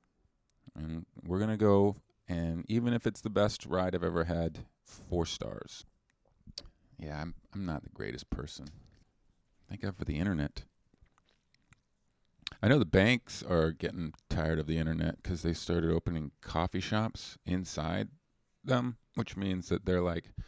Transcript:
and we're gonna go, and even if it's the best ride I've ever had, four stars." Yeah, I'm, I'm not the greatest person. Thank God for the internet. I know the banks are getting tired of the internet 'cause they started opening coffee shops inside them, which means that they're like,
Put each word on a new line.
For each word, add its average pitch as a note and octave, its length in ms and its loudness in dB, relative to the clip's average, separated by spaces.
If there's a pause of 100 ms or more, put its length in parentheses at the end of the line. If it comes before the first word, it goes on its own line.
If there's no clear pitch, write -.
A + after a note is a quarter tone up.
(760)
and D#2+ 320 -8 (180)
we're F2+ 140 0
gonna A2 180 2
go, G2+ 400 6 (320)
and E2+ 400 -2
even A#2+ 240 2
if A#2+ 140 0
it's G#2 140 -2
the A2 100 -4
best G#2 360 0
ride F#2 280 0
I've F2 80 -2
ever E2+ 220 2
had, E2 360 0 (220)
four - 440 -2
stars." - 580 -10 (1120)
Yeah, D2+ 220 -8
I'm, E2 140 -6 (180)
I'm G2 140 -6
not D#2 160 -4
the - 80 -18
greatest - 400 -10
person. - 360 -8 (1040)
Thank G2 140 -10
God G2 140 -4
for - 80 -8
the D2+ 140 -2
internet. D#2+ 460 0 (2000)
I G#2 40 6
know C#3+ 100 8
the G#2+ 80 6
banks G#2+ 560 4
are E2 300 4
getting D#2+ 420 -4 (160)
tired D#2+ 280 2
of D2+ 80 -2
the D#2+ 120 2
internet D#2+ 440 0
'cause E2+ 200 -4
they E2 100 2
started E2 380 0
opening E2 500 0
coffee F2+ 400 -2
shops - 640 -4
inside F2+ 640 -2 (560)
them, B2 320 0 (200)
which - 200 -4
means F#2+ 320 -2
that - 160 0
they're F2+ 160 2
like, F2 320 -2 (160)